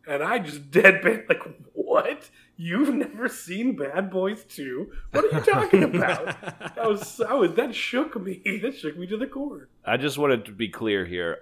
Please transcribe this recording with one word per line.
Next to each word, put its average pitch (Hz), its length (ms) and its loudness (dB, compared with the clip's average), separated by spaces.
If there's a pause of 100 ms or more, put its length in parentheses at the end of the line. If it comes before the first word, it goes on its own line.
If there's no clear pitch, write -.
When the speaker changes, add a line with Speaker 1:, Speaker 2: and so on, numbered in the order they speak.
Speaker 1:
And 143 160 -2
I 220 160 0
just 147 320 -10
<laughs> - 0 -
deadpan, - 560 6
like, - 140 2 (320)
"What? - 560 0 (260)
You've 196 400 2
never 220 320 -4
seen 214 480 -4
Bad 156 340 -4
Boys 190 360 -2
Two? 139 460 -8 (200)
What 294 140 4
are 156 120 2
you 151 60 0
talking 370 400 6
about?" 175 580 0
Speaker 2:
<laughs> - 360 -12
Speaker 1:
That 226 100 0
was, - 340 -2
I 220 120 0
was, 220 220 4
that 247 200 0
shook 254 460 -2
me. 185 220 -8
<laughs> 208 180 -4
That 262 160 -4
shook 156 200 -8
me 180 100 -8
to 208 100 -4
the 254 100 -4
core. 269 400 -10 (160)
Speaker 3:
I 117 140 0
just 135 200 -2
wanted 135 280 2
to 107 80 -14
be 101 160 -4
clear 101 360 0
here. 85 360 -4